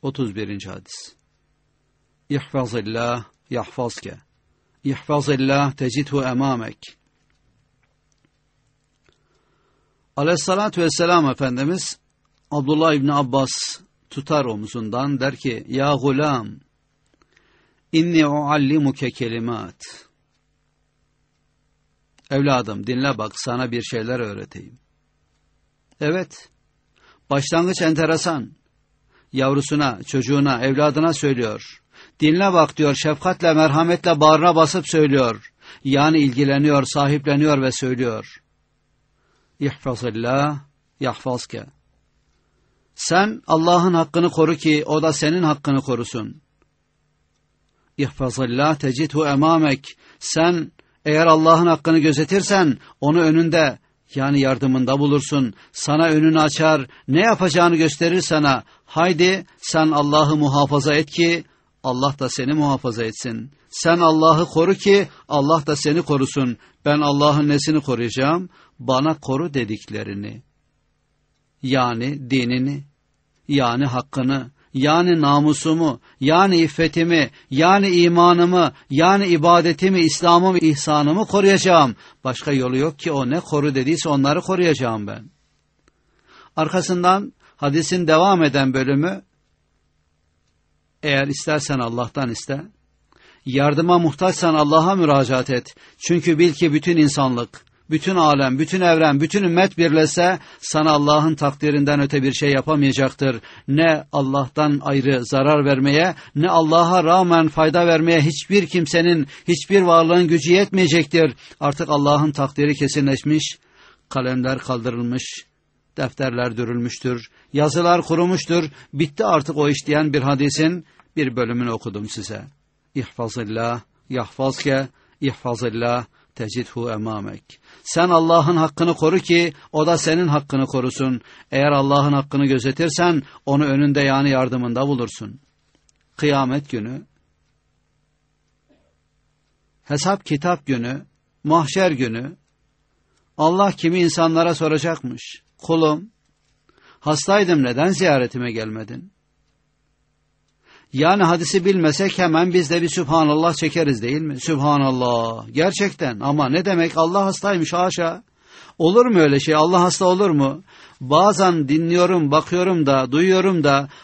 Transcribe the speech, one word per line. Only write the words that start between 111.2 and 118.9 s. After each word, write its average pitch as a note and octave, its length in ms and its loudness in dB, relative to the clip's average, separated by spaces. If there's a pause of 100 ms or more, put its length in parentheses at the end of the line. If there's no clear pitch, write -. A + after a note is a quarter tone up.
Artık D3 300 -4
Allah'ın D3 420 2
takdiri C#3+ 440 -2
kesinleşmiş, C#3+ 800 -2 (520)
kalemler B2+ 480 -4
kaldırılmış, A#2+ 880 -6 (520)
defterler B2 600 -6
dürülmüştür, A#2+ 720 -6 (260)
yazılar E3+ 480 2
kurumuştur. E3+ 680 0 (240)